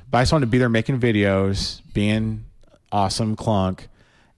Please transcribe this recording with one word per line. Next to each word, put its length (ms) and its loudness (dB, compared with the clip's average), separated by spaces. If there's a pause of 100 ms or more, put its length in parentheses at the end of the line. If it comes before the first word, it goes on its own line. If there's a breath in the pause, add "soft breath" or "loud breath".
(120)
But 60 2
I 60 4
just 100 0
want 100 2
him 60 -2
to 20 -6
be 60 4
there 120 2
making 300 0
videos, 800 0 (140)
being 500 -2 (480)
awesome 460 0
Clunk, 500 -2 (500 soft breath)